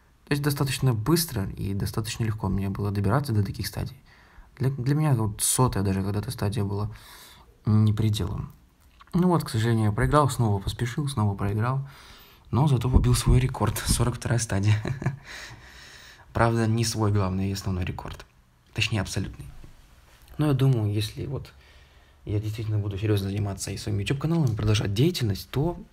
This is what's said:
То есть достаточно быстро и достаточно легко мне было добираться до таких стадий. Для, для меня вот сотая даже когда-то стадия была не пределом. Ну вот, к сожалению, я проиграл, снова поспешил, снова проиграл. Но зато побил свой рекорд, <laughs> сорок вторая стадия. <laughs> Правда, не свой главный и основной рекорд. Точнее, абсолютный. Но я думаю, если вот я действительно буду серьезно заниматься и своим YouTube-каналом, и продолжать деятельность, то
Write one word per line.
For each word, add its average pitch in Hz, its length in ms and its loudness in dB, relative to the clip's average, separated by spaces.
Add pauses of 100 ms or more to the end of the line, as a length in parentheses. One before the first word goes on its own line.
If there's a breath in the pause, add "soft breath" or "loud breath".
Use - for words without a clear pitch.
(280 soft breath)
То - 60 -2
есть 147 100 0
достаточно 135 500 0
быстро 113 640 0
и 101 160 -4
достаточно 107 500 -4
легко 107 260 -2
мне 98 200 -2
было 101 220 -2
добираться 107 420 0
до 104 100 4
таких 101 220 -6
стадий. - 320 -8 (600 loud breath)
Для, 135 100 0
для 135 240 -2
меня 151 220 2
вот 110 260 -2
сотая 123 420 2
даже 95 200 0
когда-то 104 260 -4
стадия 104 340 -2
была 101 280 -4 (760 loud breath)
не 107 280 6
пределом. 107 580 -2 (600)
Ну 180 140 4
вот, 165 160 4
к - 60 -10
сожалению, 110 380 2
я 101 40 4
проиграл, 131 380 4
снова 104 300 2
поспешил, 120 500 -4
снова 107 260 0
проиграл. 110 520 -2 (600 loud breath)
Но 135 180 4
зато 127 220 2
побил 123 240 6
свой 123 260 6
рекорд, 110 380 0
<laughs> - 80 -6
сорок 135 300 2
вторая 120 240 -2
стадия. 104 420 2 (200)
<laughs> - 180 -4 (1120 loud breath)
Правда, 117 320 2
не 113 200 0
свой 107 260 0
главный 95 380 0
и 98 40 -2
основной 92 300 -4
рекорд. - 420 -10 (480)
Точнее, 107 280 -2
абсолютный. - 440 -6 (920 soft breath)
Но 151 100 2
я 147 60 2
думаю, 120 400 2
если 107 320 -4
вот - 260 -8 (720 soft breath)
я 104 140 -2
действительно 107 380 -4
буду 98 200 -4
серьезно 101 320 0
заниматься 98 420 -4
и 98 60 -8
своим 104 220 -4
YouTube-каналом, 139 540 0
и - 20 -2
продолжать 107 380 0
деятельность, 120 560 0
то 170 280 -2 (160)